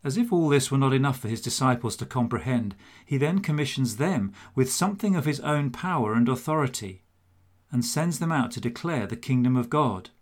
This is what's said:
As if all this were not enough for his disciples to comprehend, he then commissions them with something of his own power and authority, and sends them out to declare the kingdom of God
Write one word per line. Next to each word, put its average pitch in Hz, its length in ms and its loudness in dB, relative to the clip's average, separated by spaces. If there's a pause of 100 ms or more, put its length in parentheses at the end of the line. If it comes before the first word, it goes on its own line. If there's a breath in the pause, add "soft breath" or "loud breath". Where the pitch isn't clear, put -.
As 143 140 -2
if 233 160 2
all 170 160 4
this 143 220 4
were 135 80 2
not 135 140 4
enough 135 260 2
for 107 100 -8
his 113 120 -4
disciples 123 560 0
to - 100 -8
comprehend, 120 680 -2 (300 loud breath)
he 139 120 -4
then 156 240 2
commissions 135 560 -2
them 131 360 -2 (240 loud breath)
with 131 160 2
something 196 420 0
of 151 100 0
his 143 160 0
own 143 300 0
power 123 440 -2
and 120 140 6
authority, 131 760 -2 (680)
and 120 140 0
sends 156 340 -2
them 165 140 -2
out 123 200 0
to 117 80 -10
declare 120 460 -4
the 113 100 -6
kingdom 127 400 2
of 120 140 0
God 127 400 0 (120)